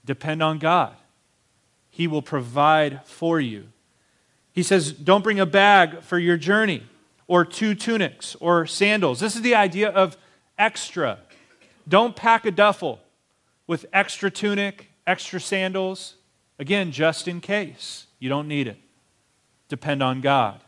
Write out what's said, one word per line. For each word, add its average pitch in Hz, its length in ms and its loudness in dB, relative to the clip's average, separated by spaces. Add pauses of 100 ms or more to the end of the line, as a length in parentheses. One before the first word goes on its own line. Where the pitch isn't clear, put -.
Depend 156 380 -6
on 156 160 0
God. 160 380 0 (920)
He 170 200 -4
will 151 120 -2
provide 143 840 0
for 165 340 -4
you." 110 280 -8 (840)
He 170 120 -2
says, 160 280 0
"Don't 185 300 2
bring 208 160 0
a 190 80 2
bag 190 560 4
for 175 160 -4
your 175 180 2
journey, 185 460 0 (460)
or 175 160 6
two 214 320 -2
tunics, 208 600 -4
or 170 300 2
sandals." 196 540 0
This 214 160 -2
is 226 60 -8
the 240 120 4
idea 202 340 2
of 190 280 2 (420)
extra. 175 640 -2 (680)
Don't 208 300 2
pack 226 300 2
a 214 40 0
duffel 185 520 0 (640)
with 170 260 -6
extra 196 380 0
tunic, 202 600 -4 (160)
extra 185 340 -4
sandals. 190 720 -6 (440)
Again, 175 340 -4
just 156 340 -2
in 175 140 -8
case. - 680 -8 (120)
You 127 100 -10
don't 147 200 -4
need 143 180 -4
it. 104 120 -14 (920)
Depend 143 340 -6
on 131 180 -2
God. 127 480 0